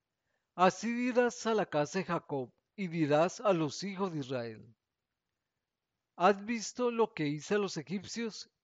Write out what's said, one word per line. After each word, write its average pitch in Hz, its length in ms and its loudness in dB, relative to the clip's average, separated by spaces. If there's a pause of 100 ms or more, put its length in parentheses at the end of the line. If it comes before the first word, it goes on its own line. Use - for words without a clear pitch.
(540)
"Así 185 380 4
dirás 240 540 2
a 226 80 2
la 196 120 2
casa 147 320 0
de 175 60 -2
Jacob, 143 480 -4 (240)
y 190 120 -4
dirás 160 520 2
a 214 120 4
los 160 300 0
hijos 190 300 -4
de 151 80 -4
Israel: 117 540 -8 (1400)
¿Has 196 280 4
visto 233 460 -2
lo 226 220 2
que 151 160 -2
hice 151 260 -2
a 208 40 4
los 196 180 -2
egipcios, 202 760 -8 (140)